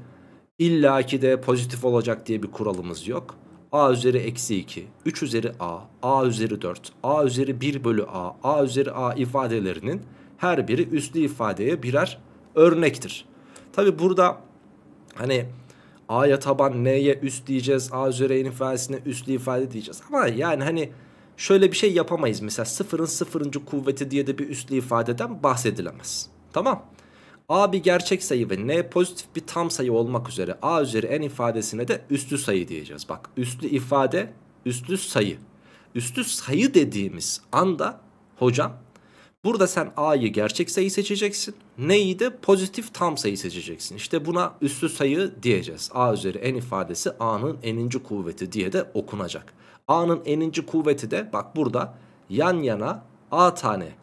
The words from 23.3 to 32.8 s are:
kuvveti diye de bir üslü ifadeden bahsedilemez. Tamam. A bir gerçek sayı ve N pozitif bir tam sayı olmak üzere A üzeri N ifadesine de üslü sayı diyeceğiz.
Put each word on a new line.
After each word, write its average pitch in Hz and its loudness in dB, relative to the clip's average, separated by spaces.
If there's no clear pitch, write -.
kuvveti 135 -2
diye 139 0
de 135 -2
bir 143 -6
üslü 135 -4
ifadeden 123 -2
bahsedilemez. 113 -2
Tamam. 220 -2
A 190 4
bir 196 2
gerçek 180 2
sayı 120 0
ve 98 -4
N 170 0
pozitif - 0
bir 160 -10
tam 170 -2
sayı 127 -2
olmak 120 0
üzere 92 -6
A 156 2
üzeri 113 0
N 156 -4
ifadesine 117 -2
de - 0
üslü 139 -2
sayı 98 0
diyeceğiz. 73 -12